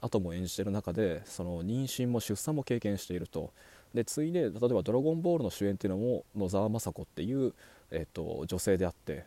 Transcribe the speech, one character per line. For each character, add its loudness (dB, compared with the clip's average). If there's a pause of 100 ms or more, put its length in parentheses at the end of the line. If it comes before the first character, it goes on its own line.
ア -4
ト 2
ム -2
を -4
演 -2
じ -6
て 0
る -2
中 -2
で、 2
そ -8
の -4
妊 0
娠 -2
も 2
出 -2
産 -2
も 0
経 0
験 0
し -8
て -6
い -2
る -8
と。 -6 (420)
で、 2
次 -2
い -2
で、 2
例 4
え 2
ば 4
「ド 0
ラ 6
ゴ 4
ン -2
ボ 4
ー 4
ル」 0
の 0
主 0
演 2
っ -4
て -4
い 2
う 0
の 0
も 0 (100)
野 0
沢 2
雅 0
子 -6
っ -12
て -8
い 2
う、 -2 (380)
え -4
っ -20
と、 -6
女 -2
性 4
で 2
あ 2
っ -8
て、 -8